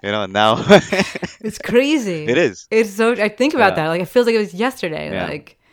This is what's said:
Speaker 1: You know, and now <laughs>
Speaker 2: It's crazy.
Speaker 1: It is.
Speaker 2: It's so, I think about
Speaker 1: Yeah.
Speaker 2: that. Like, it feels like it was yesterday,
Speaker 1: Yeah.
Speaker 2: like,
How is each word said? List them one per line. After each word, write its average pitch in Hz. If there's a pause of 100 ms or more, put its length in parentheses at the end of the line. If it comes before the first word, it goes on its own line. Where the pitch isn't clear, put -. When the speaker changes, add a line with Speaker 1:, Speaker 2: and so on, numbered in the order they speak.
Speaker 1:
You 101
know, 107
and 95
now 107 (100)
<laughs> 135 (720)
Speaker 2:
It's 214
crazy. 226
Speaker 1:
It 127
is. 117
Speaker 2:
It's 220
so, 226
I 240
think 262
about 208
Speaker 1:
Yeah. 160
Speaker 2:
that. 156
Like, 175
it 170
feels 240
like 233
it 220
was 180
yesterday, 170
Speaker 1:
Yeah. 180
Speaker 2:
like, 147 (140)